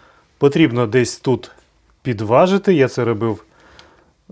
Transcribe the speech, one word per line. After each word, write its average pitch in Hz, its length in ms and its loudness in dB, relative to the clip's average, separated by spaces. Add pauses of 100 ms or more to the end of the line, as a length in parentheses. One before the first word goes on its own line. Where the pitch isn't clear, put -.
(380)
Потрібно 139 480 0
десь 120 300 -2
тут - 340 -4 (520)
підважити. 143 720 0
Я 135 140 2
це 123 160 -4
робив 113 400 -4 (880)